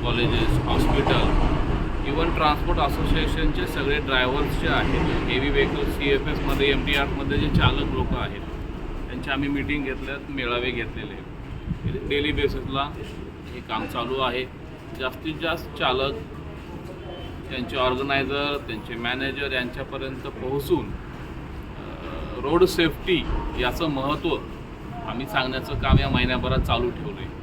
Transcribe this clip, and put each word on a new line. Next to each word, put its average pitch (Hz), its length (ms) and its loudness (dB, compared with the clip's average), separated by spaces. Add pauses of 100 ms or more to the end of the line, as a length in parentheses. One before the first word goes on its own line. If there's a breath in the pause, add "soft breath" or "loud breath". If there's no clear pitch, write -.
कॉलेजेस, 120 460 4
हॉस्पिटल, - 720 4 (880)
even 160 240 2
ट्रान्सपोर्ट 156 440 4
असोसिएशनचे 151 880 2
सगळे 143 320 0
ड्रायव्हर्स 135 600 2
जे 165 80 2
आहेत, - 640 2
हेवी 131 200 2
व्हेकल्स 143 460 2
सीएफएसमध्ये, 139 760 2
एमटीआरमध्ये 139 640 2
जे 151 120 2
चालक 143 420 4
लोक 127 200 0
आहेत, 101 300 -2 (680)
त्यांचे 127 240 -6
आम्ही 139 180 0
मीटिंग 143 340 0
घेतल्यात, 135 360 -6 (100)
मेळावे 127 420 -2
घेतलेले 110 420 -6
आहेत. - 960 -6
डेली 143 220 0
बेसिसला 139 600 0 (600)
हे 127 60 -10
काम 110 280 -4
चालू 127 320 -2
आहे. 127 260 0 (540)
जास्तीत 131 420 -6
जास्त 165 360 -4
चालक 135 360 2 (1400)
त्यांचे 131 260 -4
ऑर्गनायझर, 139 800 2 (100)
त्यांचे 113 280 -6
मॅनेजर 135 560 -2
यांच्यापर्यंत 131 760 -4
पोहोचून, 135 580 0 (920)
अ, - 640 -8
रोड 151 240 6
सेफ्टी 170 640 2 (340)
याचं 151 300 0
महत्त्व 147 480 0 (680)
आम्ही 117 180 -6
सांगण्याचं 131 480 -2
काम 135 260 6
या 139 100 2
महिन्याभरात 127 480 2
चालू 123 320 2
ठेवलं 107 320 -6
आहे. 95 80 -8 (140)